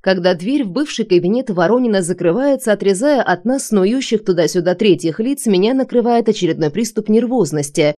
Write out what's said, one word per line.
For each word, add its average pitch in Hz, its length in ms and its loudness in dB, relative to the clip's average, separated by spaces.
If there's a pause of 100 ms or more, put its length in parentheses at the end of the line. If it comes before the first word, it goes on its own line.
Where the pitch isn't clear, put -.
Когда 185 280 2
дверь 226 280 -2
в 202 80 -4
бывший 240 340 -4
кабинет 185 460 0
Воронина 196 500 2
закрывается, 190 720 0
отрезая 208 520 2
от 175 220 -2
нас 254 220 -2
снующих 214 580 0
туда-сюда 175 520 0
третьих 170 420 0
лиц, 262 280 -4
меня 208 280 2
накрывает 240 540 0
очередной 160 420 -2
приступ 214 380 -4
нервозности. 180 920 0